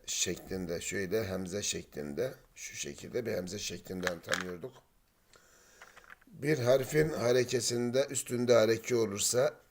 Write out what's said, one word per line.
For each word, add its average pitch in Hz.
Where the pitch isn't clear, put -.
şeklinde, 87
şöyle 98
hemze 92
şeklinde, 78
şu -
şekilde 104
bir 110
hemze 92
şeklinden 90
tanıyorduk. 90
Bir 147
harfin 135
harekesinde 120
üstünde 120
hareke 113
olursa 113